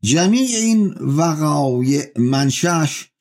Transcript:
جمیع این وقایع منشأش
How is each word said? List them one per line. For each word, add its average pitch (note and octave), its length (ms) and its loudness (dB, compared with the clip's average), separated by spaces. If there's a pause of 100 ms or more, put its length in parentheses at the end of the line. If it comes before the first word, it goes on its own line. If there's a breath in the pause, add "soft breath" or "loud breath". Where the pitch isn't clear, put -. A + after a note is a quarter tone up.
جمیع G#3 540 0
این A3 360 2
وقایع C#3+ 1300 0
منشأش C#3 1000 0